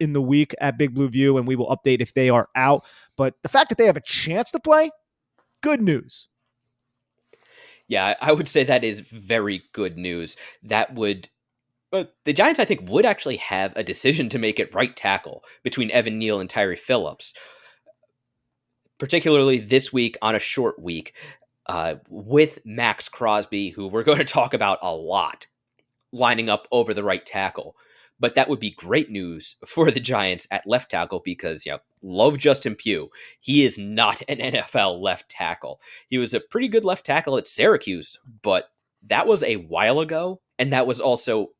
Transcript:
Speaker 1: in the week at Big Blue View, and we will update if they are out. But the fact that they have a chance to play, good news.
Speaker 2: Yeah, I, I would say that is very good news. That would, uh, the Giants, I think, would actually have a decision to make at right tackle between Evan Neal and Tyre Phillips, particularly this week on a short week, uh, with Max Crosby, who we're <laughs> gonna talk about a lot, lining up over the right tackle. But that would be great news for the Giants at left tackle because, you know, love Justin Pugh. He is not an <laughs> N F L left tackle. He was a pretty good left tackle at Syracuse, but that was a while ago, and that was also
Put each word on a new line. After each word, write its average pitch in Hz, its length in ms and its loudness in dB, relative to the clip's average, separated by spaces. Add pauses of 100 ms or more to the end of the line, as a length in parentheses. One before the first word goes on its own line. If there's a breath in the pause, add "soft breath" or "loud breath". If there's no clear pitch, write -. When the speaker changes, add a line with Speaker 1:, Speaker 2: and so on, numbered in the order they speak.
Speaker 1:
in 151 140 0
the 143 80 2
week 143 360 2
at 135 200 -2
Big 139 160 0
Blue 135 160 0
View, 135 260 4
and 123 100 0
we 131 80 0
will 120 140 -2
update 127 320 2
if 117 140 -6
they 131 160 4
are 120 260 4
out. 131 300 4 (280 soft breath)
But 131 280 0
the - 80 -10
fact 277 180 6
that - 80 -4
they 233 80 6
have 170 140 6
a - 20 -8
chance - 520 -4
to 320 60 -4
play, 311 320 4 (680)
good 285 220 2
news. - 460 -2 (1600 soft breath)
Speaker 2:
Yeah, 101 340 0
I, 143 80 4
I - 20 6
would 151 160 0
say 139 160 2
that 127 180 2
is 107 180 -4
very 104 640 -4 (100)
good 90 240 -6
news. 87 360 -6 (280 loud breath)
That 110 320 -2
would, 101 340 -4 (640)
uh, 190 120 -2 (200)
the 147 80 0
Giants, 226 260 2
I 240 60 2
think, 117 240 -2
would 147 160 4
actually 190 320 -2
have 95 400 -4
a 110 80 -4
decision 127 460 0
to 135 80 -4
make 110 200 -2
at - 160 -6
right 123 220 0
tackle - 480 -4 (180 soft breath)
between 117 280 -4
Evan 110 280 0
Neal 107 220 -2
and 92 80 -8
Tyre 98 260 -2
Phillips, 92 600 -4 (1600 soft breath)
particularly 139 640 2
this 117 340 2
week 120 300 0
on 110 120 2
a 107 60 0
short - 400 -4
week, 82 320 -10 (540 loud breath)
uh, 82 300 -4 (120)
with 123 560 0
Max 113 460 -2
Crosby, 104 580 -2
who 98 200 -10
we're 110 140 -2
<laughs> - 20 -12
gonna 143 200 4
talk 131 300 0
about 101 260 0
a 87 140 -4
lot, 85 540 -4 (640)
lining 120 360 2
up 107 240 0
over 113 220 2
the 101 100 -4
right 95 220 -2
tackle. - 500 -8 (460 soft breath)
But 120 120 0
that 135 160 4
would 127 100 -2
be 104 120 -6
great 127 360 -2
news 87 480 -10 (100)
for 160 240 2
the 120 80 -2
Giants 104 520 -2
at 98 160 -6
left 120 240 0
tackle 85 340 -4
because, 85 400 -8
you 73 80 -10
know, 73 60 -8 (240)
love 104 340 2
Justin 135 380 2
Pugh. 87 340 -6 (320 loud breath)
He 143 240 4
is 113 140 -2
not 104 500 -2
an 135 120 -6
<laughs> - 20 -6
N 131 120 -4
F - 220 -4
L 95 240 0
left 92 300 -4
tackle. - 500 -10 (260 loud breath)
He 131 120 -2
was 120 160 -2
a 117 60 -2
pretty 247 280 -4
good 214 160 2
left 185 220 -2
tackle 143 320 0
at - 100 -4
Syracuse, - 720 0 (240)
but 92 240 0 (400)
that 110 200 0
was 208 160 2
a 113 140 -2
while 95 440 0
ago, 160 420 -6 (160)
and 135 120 -2
that 131 160 2
was 120 140 -4
also 117 600 0